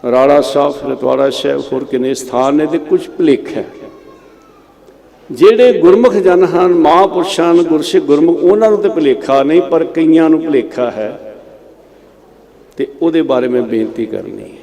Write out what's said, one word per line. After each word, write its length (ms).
ਰਾੜਾ 300
ਸਾਹਿਬ, 500
ਰਤਵਾੜਾ 380
ਸਾਹਿਬ, 320
ਹੋਰ 100
ਕਿੰਨੇ 300
ਸਥਾਨ 420
ਨੇ 100
ਤੇ 120
ਕੁਝ 300
ਭੁਲੇਖਾ 540
ਹੈ। 40
ਜਿਹੜੇ 420
ਗੁਰਮੁਖ 400
ਜਨ 300
ਹਨ, 240
ਮਹਾਂਪੁਰਸ਼ਾਂ 880
ਨੂੰ, 100
ਗੁਰਸਿੱਖ 420
ਗੁਰਮੁਖ, 380
ਉਹਨਾਂ 260
ਨੂੰ 120
ਤੇ 80
ਭੁਲੇਖਾ 540
ਨਹੀਂ, 180
ਪਰ 220
ਕਈਆਂ 460
ਨੂੰ 120
ਭੁਲੇਖਾ 500
ਹੈ। 300
ਤੇ 100
ਉਹਦੇ 200
ਬਾਰੇ 260
ਮੈਂ 140
ਬੇਨਤੀ 440
ਕਰਨੀ 380
ਹੈ 200